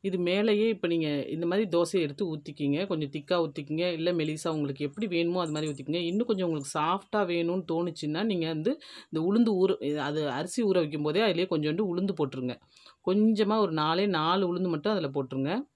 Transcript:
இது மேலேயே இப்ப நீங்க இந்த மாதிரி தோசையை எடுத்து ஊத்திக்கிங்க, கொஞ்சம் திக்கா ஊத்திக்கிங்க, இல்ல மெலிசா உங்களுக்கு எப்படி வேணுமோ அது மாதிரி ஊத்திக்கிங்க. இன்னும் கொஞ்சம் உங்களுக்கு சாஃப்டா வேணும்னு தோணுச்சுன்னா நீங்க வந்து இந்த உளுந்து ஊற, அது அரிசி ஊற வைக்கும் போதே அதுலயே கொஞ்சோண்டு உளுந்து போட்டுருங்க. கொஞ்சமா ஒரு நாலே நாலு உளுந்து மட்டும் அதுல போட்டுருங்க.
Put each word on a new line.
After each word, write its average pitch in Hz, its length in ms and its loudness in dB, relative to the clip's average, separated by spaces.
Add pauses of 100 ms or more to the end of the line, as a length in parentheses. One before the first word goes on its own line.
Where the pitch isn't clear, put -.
இது 190 140 -2 (100)
மேலேயே 208 360 2 (100)
இப்ப 190 180 -4
நீங்க 160 160 0 (260)
இந்த 170 160 -2
மாதிரி 208 140 2 (100)
தோசையை 170 320 2
எடுத்து 143 240 -4
ஊத்திக்கிங்க, 147 480 -2 (120)
கொஞ்சம் 156 220 -2
திக்கா 160 300 -2
ஊத்திக்கிங்க, 156 420 -4 (140)
இல்ல 165 100 0 (120)
மெலிசா 156 360 -2
உங்களுக்கு 143 320 -2
எப்படி 208 240 -6
வேணுமோ 170 300 0
அது 156 140 -2
மாதிரி 151 140 -2
ஊத்திக்கிங்க. 143 380 -4
இன்னும் 214 220 0
கொஞ்சம் 185 180 0
உங்களுக்கு 147 240 -4
சாஃப்டா 180 560 0
வேணும்னு 175 440 0
தோணுச்சுன்னா 165 500 -2 (100)
நீங்க 165 220 0
வந்து 160 180 0 (380)
இந்த 160 180 -2
உளுந்து 220 320 4
ஊற, 190 160 4 (320)
அது 151 140 -2 (160)
அரிசி 190 320 -2
ஊற 185 140 4
வைக்கும் 147 240 -2
போதே 180 180 2
அதுலயே 180 280 2
கொஞ்சோண்டு 156 380 0
உளுந்து 190 280 0
போட்டுருங்க. 131 360 -2 (540)
கொஞ்சமா 214 560 4
ஒரு 160 160 -2
நாலே 165 240 2 (120)
நாலு 175 320 2
உளுந்து 180 240 0
மட்டும் 202 220 0
அதுல 160 200 -2
போட்டுருங்க. 135 380 -2 (220)